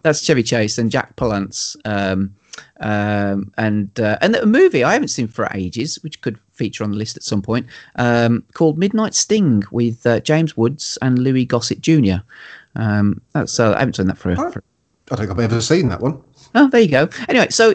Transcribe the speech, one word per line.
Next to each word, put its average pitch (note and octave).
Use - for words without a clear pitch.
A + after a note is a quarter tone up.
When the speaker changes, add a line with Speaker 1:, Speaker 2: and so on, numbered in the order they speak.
Speaker 1:
that's D3+
Chevy C3
Chase A2+
and A2+
Jack -
Palance. G2+
Um, G2
um, G#2
and, G#2
uh, G#2+
and A3+
a -
movie A#3
I D#3+
haven't C#4+
seen A#2+
for A2
ages, G2+
which -
could A2
feature A2
on G#2
the G2+
list A2
at -
some G2+
point, A#2+
um, A#2+
called D#3+
Midnight G3+
Sting D#3
with, A#2+
uh, A#2
James D#3
Woods B2
and B2+
Louis B2+
Gossett -
Junior. G#2+
Um, G#2
that's, -
uh, A2
I -
haven't C3
seen F#2
that F#2
for, F2+
Speaker 2:
I, D#4
Speaker 1:
for -
Speaker 2:
I C3
don't -
think G2+
I've G2
ever A2+
seen D#3
that F#2
one. C3+
Speaker 1:
Oh, C4+
there B3+
you G3+
go. C#3+
Anyway, A#3+
so A3+